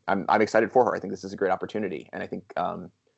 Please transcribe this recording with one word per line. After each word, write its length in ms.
I'm, 220
I'm 120
excited 300
for 140
her. 100
I 60
think 120
this 120
is 80
a 40
great 140
opportunity. 640
And 100
I 60
think, 280
um, 360